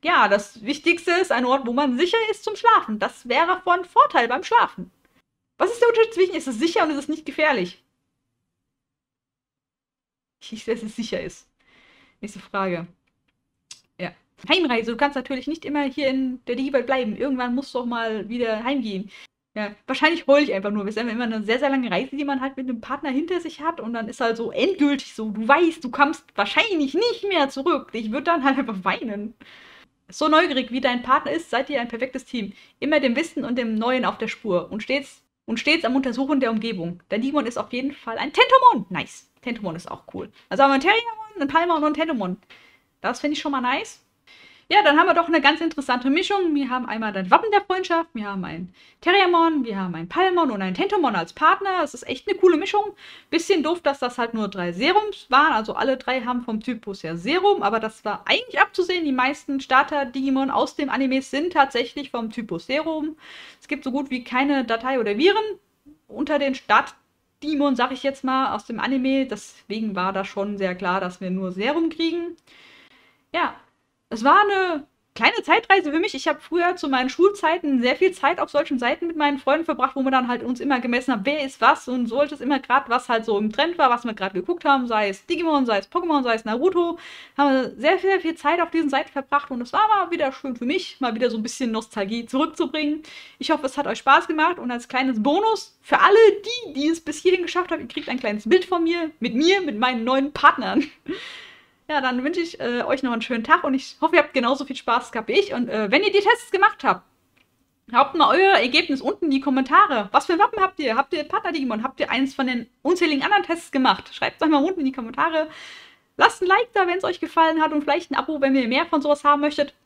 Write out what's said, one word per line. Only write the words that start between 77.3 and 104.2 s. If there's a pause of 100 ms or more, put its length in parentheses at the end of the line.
sehr
viel
Zeit
auf
solchen
Seiten
mit
meinen
Freunden
verbracht,
wo
wir
dann
halt
uns
immer
gemessen
haben,
wer
ist
was
und
solches
immer
grad,
was
halt
so
im
Trend
war,
was
wir
grad
geguckt
haben,
sei
es
Digimon,
sei
es
Pokémon,
sei
es
Naruto, (380)
haben
wir
sehr,
sehr
viel
Zeit
auf
diesen
Seiten
verbracht
und
es
war
mal
wieder
schön
für
mich,
mal
wieder
so
ein
bisschen
Nostalgie
zurückzubringen. (380)
Ich
hoffe,
es
hat
euch
Spaß
gemacht
und
als
kleines
Bonus
für
alle (260)
die,
die
es
bis
hierhin
geschafft
haben,
ihr
kriegt
ein
kleines
Bild
von
mir,
mit
mir,
mit
meinen
neuen
Partnern. (1040)
Ja,
dann
wünsche
ich,
äh,
euch
noch
einen
schönen
Tag
und
ich
hoffe,
ihr